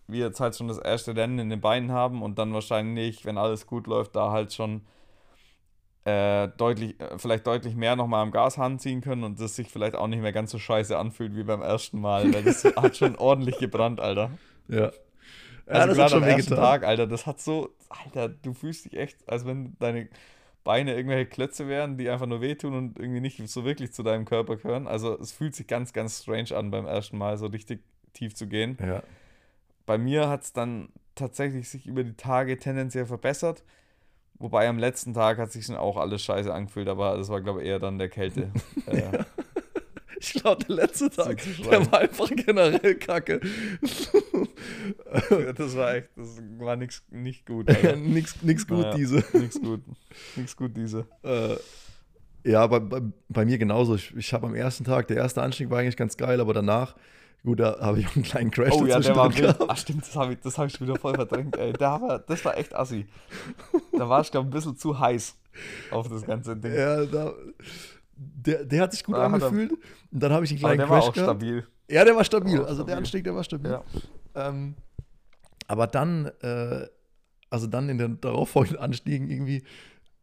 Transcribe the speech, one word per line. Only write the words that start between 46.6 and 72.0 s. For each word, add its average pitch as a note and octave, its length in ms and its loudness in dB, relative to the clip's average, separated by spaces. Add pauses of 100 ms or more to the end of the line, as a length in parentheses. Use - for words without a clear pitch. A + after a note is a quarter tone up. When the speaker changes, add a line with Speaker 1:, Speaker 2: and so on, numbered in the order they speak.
Speaker 1:
nix, B2 340 -10
nicht B2+ 360 -10
gut, A2+ 220 -4
Speaker 2:
<laughs> - 20 6
Speaker 1:
Alter. E3 260 6
Speaker 2:
Nix, D#3+ 460 -2
nix D#3+ 240 2
gut, E3+ 160 0
Speaker 1:
Naja, - 140 -2
Speaker 2:
diese. C3+ 360 2
Speaker 1:
nix B2+ 280 2
gut, A2+ 200 -4 (560)
nix B2+ 200 -8
gut, A#2+ 200 -6
diese. A2 300 -6 (160)
Speaker 2:
Äh, A#2 340 -2 (880)
ja, A2 220 8
bei, A#2+ 140 4
bei, G#2+ 200 -4 (280)
bei A2+ 160 2
mir A#2+ 140 4
genauso. A2+ 380 4
Ich, - 200 -6
ich A2+ 160 -6
hab A#2 120 -2
am A2+ 100 -4
ersten B2 300 -4
Tag, B2+ 240 2
der A#2 80 0
erste B2+ 260 0
Anstieg B2+ 280 -4
war A#2+ 100 0
eigentlich B2 160 0
ganz A#2 200 -2
geil, B2+ 240 2
aber A2 140 2
danach, G#2+ 400 2 (480)
gut, A#2+ 180 0
da A2 200 2
hab G#2 160 2
ich G2+ 100 2
auch - 100 -6
einen C3 80 2
kleinen A#2 260 0
Crash C3 240 4
Speaker 1:
Oh D3+ 120 6
ja, B2+ 140 6
der C3+ 120 6
Speaker 2:
dazwischen C3 40 6
Speaker 1:
war B2+ 140 8
Speaker 2:
drin A#2+ 140 0
Speaker 1:
wild. - 140 8
Speaker 2:
gehabt. - 120 0
Speaker 1:
Ach - 60 0
stimmt, D3+ 260 -4
das - 140 -10
hab C3 140 0
ich, A#2+ 100 -6
das - 180 -6
hab D3 80 0
ich C3 80 -6
schon B2+ 120 -6
wieder C3 120 0
voll C3+ 160 -2
verdrängt, B2+ 420 -2
ey. A#2 160 -2
Der C#3 280 2
war, D3 200 -2
das - 240 -6
war - 120 0
echt - 180 -6
assi. A#2+ 320 -4 (920)
Da B2 120 0
war C3 120 6
ich, D#3 100 -2
glaub C3+ 140 0
ich, C#3 40 -4
ein - 40 -4
bisschen D#3 240 -4
zu D3 220 -2
heiß B2 380 0 (540)
auf A#2 180 -4
das A2 160 -8
ganze A2+ 320 -4
Ding. A#2 180 -4
Speaker 2:
Ja, D3 320 2
da, D3+ 260 -4 (840)
der, C#3+ 480 -4
der C#3+ 180 2
hat F#3 100 2
sich G#3 100 -8
gut G#3 140 -2
Speaker 1:
Da - 80 4
hat - 60 4 (120)
er - 40 2
Speaker 2:
angefühlt. A3 260 2 (400)
Und C3 100 -2
dann C#3+ 100 4
hab E3 100 6
ich D3 80 0
einen D3 140 -2
Speaker 1:
Aber D3 100 6
Speaker 2:
kleinen C#3+ 60 4
Speaker 1:
der C#3+ 100 2
war E3 100 10
Speaker 2:
Crash A#2+ 80 6
Speaker 1:
auch A#2 60 0
Speaker 2:
gehabt. F3+ 140 2 (140)
Speaker 1:
stabil. A#2 240 -4 (240)
Speaker 2:
Ja, D#3+ 140 10